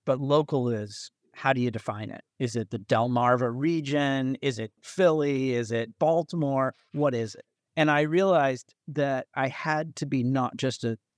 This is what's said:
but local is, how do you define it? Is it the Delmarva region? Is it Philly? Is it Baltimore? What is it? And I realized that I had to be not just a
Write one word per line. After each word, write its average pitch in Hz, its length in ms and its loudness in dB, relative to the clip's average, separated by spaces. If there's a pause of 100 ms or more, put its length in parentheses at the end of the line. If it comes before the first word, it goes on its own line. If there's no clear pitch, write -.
but 135 160 0
local 139 480 2
is, 104 420 -6 (220)
how 135 200 0
do 131 80 2
you 123 100 2
define 110 400 -8
it? - 120 -14 (160)
Is 123 180 -4
it 113 140 -4
the 117 80 -6
Delmarva 120 760 2
region? 139 880 0
Is 131 160 -2
it 113 140 -8 (100)
Philly? 143 680 2
Is 120 180 -2
it 113 280 -4
Baltimore? 151 760 0 (180)
What 147 220 2
is 113 200 -4
it? - 100 -20 (320)
And 156 140 4
I 147 120 4
realized 156 720 2 (140)
that 139 460 -2
I 135 140 0
had 156 480 -4
to 151 100 -4
be 135 160 0
not 127 340 0
just 131 280 -4
a 113 140 -2 (200)